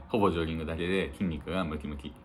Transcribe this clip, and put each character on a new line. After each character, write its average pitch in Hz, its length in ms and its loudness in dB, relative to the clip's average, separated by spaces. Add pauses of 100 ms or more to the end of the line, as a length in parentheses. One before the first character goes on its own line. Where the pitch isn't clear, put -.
ほ 123 100 2
ぼ 101 120 8
ジ 85 80 2
ョ 82 60 2
ギ 80 100 -2
ン 80 40 -2
グ 78 80 -4
だ 80 100 -2
け 85 100 -2
で 90 280 2
筋 104 100 -2
肉 73 260 -2
が 92 140 0
ム 78 140 -2
キ 73 100 -6
ム 73 80 -6
キ 71 180 -10 (100)